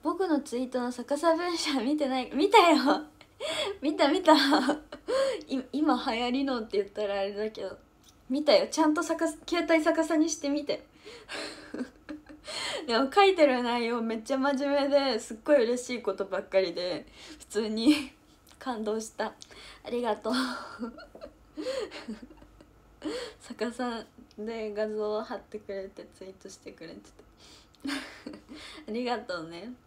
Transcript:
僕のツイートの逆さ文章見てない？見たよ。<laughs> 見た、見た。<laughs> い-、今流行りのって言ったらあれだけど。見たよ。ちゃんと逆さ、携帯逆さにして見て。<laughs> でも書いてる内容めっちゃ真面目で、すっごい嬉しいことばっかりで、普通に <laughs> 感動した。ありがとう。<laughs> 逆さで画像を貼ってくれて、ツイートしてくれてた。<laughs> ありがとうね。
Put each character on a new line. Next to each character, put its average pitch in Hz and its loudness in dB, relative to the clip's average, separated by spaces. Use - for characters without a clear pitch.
僕 349 0
の 311 2
ツ - -8
イ 254 -2
ー 254 -6
ト 254 -4
の 247 -4
逆 247 -4
さ 320 4
文 349 -2
章 285 -2
見 277 0
て 294 0
な 254 -2
い？ 233 -8
見 311 2
た 466 8
よ。 285 4
<laughs> 587 -4
見 302 -2
た、 320 4
見 359 2
た。 311 10
<laughs> 302 2
い-、 262 -4
今 285 2
流 240 -4
行 247 -2
り 269 0
の 254 -2
っ 220 -8
て 196 -2
言 208 0
っ 196 -18
た 214 -6
ら 202 -2
あ 196 -2
れ 202 -4
だ 214 -4
け - -12
ど。 190 -10
見 285 0
た 302 8
よ。 220 6
ち - -4
ゃ 311 6
ん 302 4
と 330 2
逆 330 0
さ、 311 -4
携 339 0
帯 320 6
逆 320 2
さ 320 0
に 311 4
し - -4
て 285 -6
見 285 -2
て。 - -4
<laughs> - -10
で 233 2
も 269 2
書 403 8
い 381 8
て 320 8
る 254 4
内 240 0
容 233 -2
め 226 -2
っ 226 -8
ち 262 -4
ゃ 277 2
真 269 2
面 285 2
目 277 4
で、 220 0
す - -10
っ 220 -12
ご 302 6
い 269 8
嬉 247 0
し 247 -6
い 220 -8
こ 196 -2
と 196 -4
ば 185 -4
っ 202 -10
か 190 4
り 180 2
で、 175 -4
普 - -20
通 214 -2
に 254 2
<laughs> - -20
感 233 -6
動 214 -2
し 220 -10
た。 220 -6
あ - -12
り 240 -4
が 226 0
と 214 -6
う。 233 0
<laughs> 247 0
逆 233 -6
さ 233 -6
で 220 -8
画 214 -2
像 214 -2
を 220 -4
貼 247 -8
っ 190 -10
て - -14
く - -14
れ 196 -8
て、 - -18
ツ - -18
イ - -16
ー 190 -18
ト - -20
し - -18
て - -18
く - -18
れ 165 -16
て - -20
た。 277 -6
<laughs> - -14
あ 220 -8
り 240 -2
が 240 -2
と 175 -8
う 165 -12
ね。 180 -14